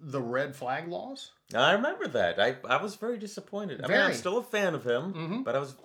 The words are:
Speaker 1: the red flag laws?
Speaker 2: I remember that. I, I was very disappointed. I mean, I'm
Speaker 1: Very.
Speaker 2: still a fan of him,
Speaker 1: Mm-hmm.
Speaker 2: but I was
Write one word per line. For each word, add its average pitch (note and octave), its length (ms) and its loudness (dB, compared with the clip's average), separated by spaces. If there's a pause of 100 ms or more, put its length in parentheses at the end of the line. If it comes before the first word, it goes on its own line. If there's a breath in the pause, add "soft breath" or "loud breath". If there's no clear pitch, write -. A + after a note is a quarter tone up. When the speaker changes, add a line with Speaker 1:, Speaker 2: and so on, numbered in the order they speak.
Speaker 1:
the C3+ 180 -4
red B2+ 340 0
flag C#3 320 -4
laws? C4 440 -8 (220)
Speaker 2:
I C3+ 200 6
remember D#4 360 0
that. F#2 300 2
I, B2 160 4 (140)
I C#3 120 4
was G3+ 140 -6
very A#3 220 -6
disappointed. G3+ 680 -8
I - 40 -2
mean, G3+ 100 4
I'm C#4+ 80 6
Speaker 1:
Very. - 80 2
Speaker 2:
still F#3 240 -2
a A#3+ 60 -2
fan G3 320 0
of B2 100 -4
him, C3 280 0
Speaker 1:
Mm-hmm. E3 300 -4
Speaker 2:
but B2 120 0
I C3+ 40 2
was C3+ 140 -6 (120)